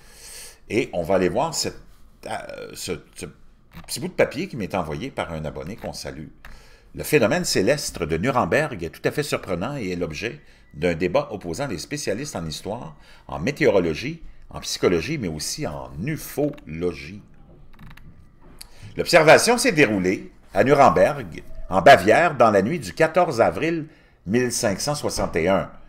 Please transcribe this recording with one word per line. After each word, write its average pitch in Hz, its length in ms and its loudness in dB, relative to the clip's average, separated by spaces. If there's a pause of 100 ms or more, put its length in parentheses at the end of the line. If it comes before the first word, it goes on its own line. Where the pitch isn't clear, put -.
(680)
Et 113 240 -2
on 87 100 -4
va 82 120 0
aller 90 160 4
voir 143 240 -2
cette, - 260 -6 (460)
euh, 52 480 -12
ce, - 180 -10 (220)
ce - 100 -14 (600)
petit - 140 -10
bout 147 80 -6
de 185 40 -12
papier 135 360 -2
qui 147 100 -12
m'est 92 160 -6
envoyé 82 360 -6
par 87 220 -8
un 78 140 -8
abonné 69 300 -10
qu'on 87 180 -10
salue. 71 340 -12 (680)
Le 78 100 -10
phénomène 151 420 2
céleste 120 560 0
de 80 160 -2
Nuremberg 117 680 -2
est 80 60 -8
tout - 180 -6
à - 40 0
fait 110 100 -4
surprenant 95 560 -6
et 90 140 -6
est 87 40 -6
l'objet 85 460 -8 (320)
d'un 82 200 -2
débat 90 360 0
opposant 87 380 -6
les 92 100 -6
spécialistes 143 580 -8
en 85 80 -6
histoire, 113 520 -10 (320)
en 69 100 -8
météorologie, 101 840 0 (280)
en - 100 -14
psychologie, 104 560 -2
mais 123 120 -6
aussi 80 380 -8
en 69 240 -10 (140)
ufologie. 90 1160 -6 (1800)
L'observation 160 580 6
s'est 233 160 2
déroulée 107 580 2 (220)
à 101 120 4
Nuremberg, 120 800 6 (260)
en 92 140 2
Bavière, 131 540 6
dans 117 160 6
la 98 100 6
nuit 147 160 -2
du - 160 -10
quatorze 160 460 2
avril 143 480 0 (360)
mille 120 280 0
cinq 104 280 -2
cent 147 140 -4
soixante 104 400 -4
et 85 140 2
un. 92 200 2 (200)